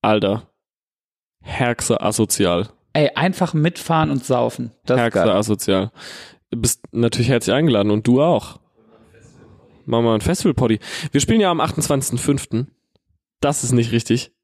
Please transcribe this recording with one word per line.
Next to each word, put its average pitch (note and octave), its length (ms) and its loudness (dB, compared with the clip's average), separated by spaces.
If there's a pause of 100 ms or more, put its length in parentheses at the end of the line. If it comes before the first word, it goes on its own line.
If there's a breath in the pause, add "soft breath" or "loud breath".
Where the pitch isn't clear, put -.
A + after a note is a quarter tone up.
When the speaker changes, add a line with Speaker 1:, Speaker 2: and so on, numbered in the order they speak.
Speaker 1:
Alter. G#2+ 480 0 (920)
Herxe - 600 -2
asozial. G2+ 680 0 (240)
Speaker 2:
Ey, D3 220 2
einfach F3 400 -2
mitfahren D#3 560 0
und C#3 120 -2
saufen. A#2+ 500 -2 (120)
Das B2+ 120 0
ist B2 40 2
Speaker 1:
Herxe A2+ 200 0
Speaker 2:
geil. G2+ 100 4
Speaker 1:
asozial. G2+ 600 0 (600 loud breath)
Du A#2 100 -6
bist - 220 -4 (100)
natürlich A#2 380 0
herzlich A#2 260 0
eingeladen A2+ 340 2
und G#2+ 160 0
du B2 140 4
auch. D#3 400 0 (1300)
Machen A#2 180 2
wir A2+ 80 4
ein G#2+ 80 2
Festival-Poddy. B2+ 580 2 (320 loud breath)
Wir C#3+ 120 2
spielen A3+ 180 2
ja F#3+ 100 2
am E3 120 0
achtundzwanzigsten C#3 560 -2
fünften. C3+ 520 -2 (680)
Das C#3+ 240 -2
ist A#2+ 80 -2
nicht A#2 200 2
richtig. A#2 380 -2 (140)